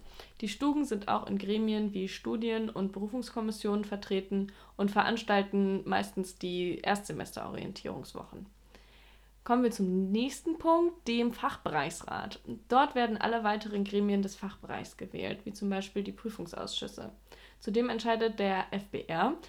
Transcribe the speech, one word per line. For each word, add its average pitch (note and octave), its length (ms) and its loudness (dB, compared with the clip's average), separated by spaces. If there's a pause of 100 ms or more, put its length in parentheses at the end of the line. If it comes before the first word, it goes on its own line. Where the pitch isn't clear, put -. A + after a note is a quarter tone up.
(420)
Die G#3+ 60 -2
Stugen C#4+ 380 2
sind G#3 220 -2
auch G#3+ 200 2
in G3 100 0
Gremien G#3+ 560 2
wie F#3+ 140 -2
Studien- A3+ 640 -2
und F#3+ 200 -2
Berufungskommissionen G#3+ 920 -2
vertreten G3 640 -2 (300)
und G3+ 120 2
veranstalten G3 960 4
meistens G3 520 -2
die F3+ 400 -2
Erstsemester-Orientierungswochen. - 1700 -4 (960)
Kommen A#3+ 180 4
wir A#3+ 80 6
zum F#3+ 420 2
nächsten C4+ 460 0
Punkt, E4+ 500 4
dem A#3 240 4
Fachbereichsrat. - 1080 -4 (280)
Dort C#4 280 6
werden A#3 220 2
alle A3+ 260 2
weiteren G#3 400 0
Gremien G3+ 400 2
des G3 120 -4
Fachbereichs - 640 -8
gewählt, F#3+ 460 -6
wie G#3 100 -8
zum G3+ 160 -2
Beispiel G3 320 -2
die G3+ 100 -6
Prüfungsausschüsse. - 1000 -8 (480)
Zudem A#3 300 2
entscheidet A3+ 500 2
der G3 320 2
F G3 160 -4
B - 200 -6
R F#3 260 2 (140)